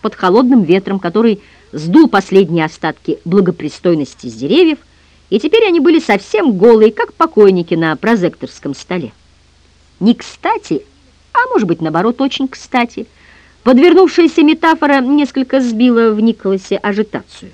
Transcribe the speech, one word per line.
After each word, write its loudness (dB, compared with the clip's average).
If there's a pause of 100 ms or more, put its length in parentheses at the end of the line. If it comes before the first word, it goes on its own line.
под -6
холодным 2
ветром, -2
который -2 (320)
сдул 2
последние 0
остатки -8
благопристойности -4
с -12
деревьев, 0 (540)
и -2
теперь 0
они 0
были 2
совсем -2
голые, 4
как -8
покойники 2
на -2
прозекторском -4
столе. -10 (880)
Не 2
кстати, -8 (500)
а -2 (120)
может -2
быть, -4
наоборот, -6
очень -6
кстати, -8 (560)
подвернувшаяся 4
метафора 2
несколько -2
сбила 0
в -2
Николасе -2
ажитацию. -8